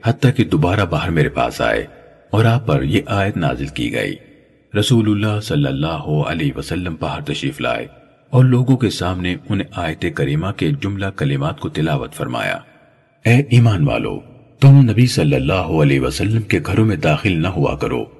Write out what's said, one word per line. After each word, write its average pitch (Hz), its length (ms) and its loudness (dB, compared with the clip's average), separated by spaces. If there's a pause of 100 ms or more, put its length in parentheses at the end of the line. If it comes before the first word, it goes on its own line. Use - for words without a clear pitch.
حتیٰ 117 300 2
کہ 110 80 2
دوبارہ 90 420 2
باہر 82 240 -4
میرے 76 200 2
پاس 60 320 -4
آئے 55 260 -2 (420)
اور 110 160 2
آپ 113 220 2
پر 73 160 0
یہ 78 220 0
آیت 101 320 -2
نازل 69 300 -4
کی 58 260 -6
گئی۔ 52 220 -4 (640)
رسول 107 320 2
اللہ 104 280 -2
صلی 73 260 -2
اللہ 76 640 -4
علیہ 80 280 -2
وسلم 82 440 -8
باہر 76 220 -6
تشریف 69 400 -6
لائے 58 260 -4 (380)
اور 127 200 4
لوگوں 127 320 4
کے 107 120 0
سامنے 90 460 -4 (140)
ان 101 120 -2 (100)
آیت 82 340 -6 (100)
کریمہ 76 320 -2 (100)
کے 82 140 0 (100)
جملہ 98 240 -6
کلمات 71 540 -4
کو 87 100 -8
تلاوت 78 440 -4
فرمایا۔ 101 440 -6 (680)
"اے 120 240 4
ایمان 110 380 4
والو، 53 320 -4 (400)
تم 139 220 10
نبی 117 260 4
صلی - 280 2
اللہ 67 180 0
علیہ 80 460 2
وسلم 95 420 0
کے 98 240 0
گھروں 101 200 2
میں 107 100 0
داخل 78 360 0
نہ 82 160 0
ہوا 76 280 -2
کرو - 260 -4 (180)